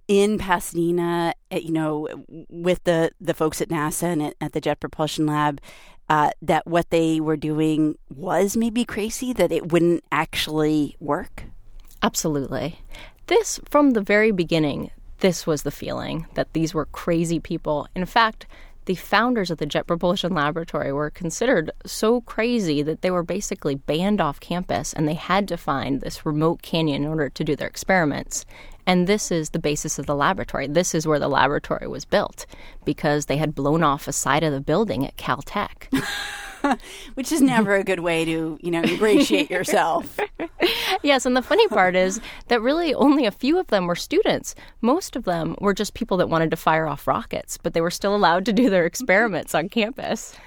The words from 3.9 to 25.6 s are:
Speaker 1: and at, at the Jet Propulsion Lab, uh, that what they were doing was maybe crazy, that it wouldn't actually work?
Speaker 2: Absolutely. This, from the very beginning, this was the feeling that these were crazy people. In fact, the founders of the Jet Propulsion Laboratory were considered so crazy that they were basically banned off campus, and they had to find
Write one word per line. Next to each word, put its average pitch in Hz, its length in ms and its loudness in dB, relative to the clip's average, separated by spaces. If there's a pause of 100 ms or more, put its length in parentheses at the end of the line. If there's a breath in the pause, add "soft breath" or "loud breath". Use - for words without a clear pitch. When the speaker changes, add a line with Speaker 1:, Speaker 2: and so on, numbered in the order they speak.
Speaker 1:
and 170 180 0
at, 147 180 -4
at 151 120 -4
the 156 80 -2
Jet 151 200 -2
Propulsion 151 460 -2
Lab, 151 340 0 (480 loud breath)
uh, 151 220 4 (120)
that 156 240 0
what 170 240 0
they 160 280 4
were 156 180 0
doing 156 600 0 (180)
was 180 420 0
maybe 226 280 0
crazy, 226 480 -4
that 180 180 2
it 165 220 0
wouldn't 170 400 4
actually 151 880 0
work? 156 440 -4 (580)
Speaker 2:
Absolutely. 143 800 -2 (480 loud breath)
This, 403 300 2 (100)
from 285 240 6
the 214 100 2
very 214 300 4
beginning, 156 580 0 (300)
this 185 260 2
was 151 160 0
the 147 80 -4
feeling 139 640 -6
that - 180 -4
these 160 220 -2
were 151 120 -2
crazy 170 540 0
people. 156 560 -4
In 185 80 -2
fact, 226 420 0 (380 loud breath)
the 185 120 -2
founders 208 560 0
of 151 60 -4
the 156 80 -2
Jet 147 200 -2
Propulsion 180 480 0
Laboratory 151 580 -2
were 147 160 -2
considered 170 640 0 (160)
so 233 360 0
crazy 214 600 0
that 156 180 -2
they 185 120 0
were 180 100 0
basically 175 540 -4
banned 185 440 0
off 147 200 -2
campus, 175 520 -4
and 160 140 0
they 151 80 0
had 185 320 0
to 170 100 -6
find 135 440 -4